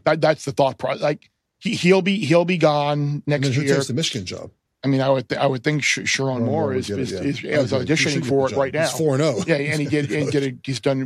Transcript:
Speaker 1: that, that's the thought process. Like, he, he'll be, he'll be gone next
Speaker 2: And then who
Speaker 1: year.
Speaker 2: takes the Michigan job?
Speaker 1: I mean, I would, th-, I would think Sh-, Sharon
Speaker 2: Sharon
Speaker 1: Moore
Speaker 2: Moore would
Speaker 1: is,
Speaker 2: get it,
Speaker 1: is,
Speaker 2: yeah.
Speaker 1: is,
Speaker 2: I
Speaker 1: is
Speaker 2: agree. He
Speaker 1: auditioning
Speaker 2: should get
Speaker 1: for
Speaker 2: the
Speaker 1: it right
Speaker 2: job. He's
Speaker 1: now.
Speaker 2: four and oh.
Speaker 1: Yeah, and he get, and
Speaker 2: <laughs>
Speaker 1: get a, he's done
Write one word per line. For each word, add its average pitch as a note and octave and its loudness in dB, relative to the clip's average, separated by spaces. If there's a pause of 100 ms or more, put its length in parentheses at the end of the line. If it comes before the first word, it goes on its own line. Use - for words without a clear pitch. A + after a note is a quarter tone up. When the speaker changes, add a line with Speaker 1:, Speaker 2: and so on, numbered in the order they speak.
Speaker 1:
that, D#3 0
that's D#3 2
the C#3 -6
thought C3+ 2
process. C3+ -4
Like, - -4 (280)
he, G#3+ -4
he'll F#3 4
be, G3 0
he'll E3+ 4
be F3 0
gone D3 2
next C#3+ 0
Speaker 2:
And C3 0
then C3+ 0
who C#3+ -4
Speaker 1:
year. C#3 4
Speaker 2:
takes C#3 0
the B2+ -4
Michigan B2 -4
job? E2 -12 (340)
Speaker 1:
I C3+ 0
mean, C3+ 2
I C3 2
would, C3+ 0
th-, C#3 -4
I C#3+ 2
would C3 -2
think D3+ 0
Sh-, - 0
Sharon - -10
Speaker 2:
Sharon C3 -2
Speaker 1:
Moore C#3 0
Speaker 2:
Moore D#3 0
would C3 -2
Speaker 1:
is, B2 -2
Speaker 2:
get - -4
it, C3+ -2
Speaker 1:
is, A#2+ -4
Speaker 2:
yeah. F#2+ -6
Speaker 1:
is, C#3 -4
Speaker 2:
I A2 -8 (140)
Speaker 1:
is B2+ -2
Speaker 2:
agree. B2+ 0
He C3+ 0
Speaker 1:
auditioning D#3+ 2
Speaker 2:
should C3+ -2
get B2+ -4
Speaker 1:
for C3+ 2
Speaker 2:
the A2 -6
Speaker 1:
it C3+ 0
right C3+ 0
Speaker 2:
job. D3+ 0
He's D3+ 0
Speaker 1:
now. - -6
Speaker 2:
four D#3 2
and C3+ 2
oh. C#3+ 0
Speaker 1:
Yeah, D#3+ 2
and D3+ -2
he C#3+ -2
get, C#3+ 0
and D3 -2
Speaker 2:
<laughs> - -
Speaker 1:
get C#3+ 2
a, C3 -4
he's C3 -6
done C3+ 0